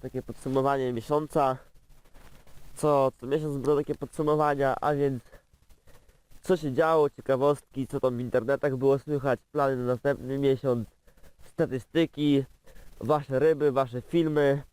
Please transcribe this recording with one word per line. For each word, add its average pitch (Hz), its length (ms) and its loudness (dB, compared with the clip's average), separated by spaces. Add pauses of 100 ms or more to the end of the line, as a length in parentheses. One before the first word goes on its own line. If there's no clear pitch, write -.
takie 127 200 -8
podsumowanie 131 720 -2
miesiąca. 143 640 0 (1160)
Co, 139 440 2
co 120 80 -12
miesiąc 151 260 -2
będą 139 240 0
takie 147 180 -2
podsumowania, 147 840 0
a 151 120 0
więc 139 300 -2 (1160)
co 190 160 0
się 151 160 -6
działo, 156 360 4
ciekawostki, 135 800 -2
co 139 120 -6
tam 127 180 0
w - 20 -6
internetach 127 560 -2
było 135 240 2
słychać, 139 400 -2 (120)
plany 139 240 0
na 123 80 -4
następny 127 540 -2
miesiąc, 131 500 0 (580)
statystyki, 147 1000 0 (560)
wasze 135 400 -2
ryby, 147 320 2
wasze 123 300 -2
filmy. 147 720 2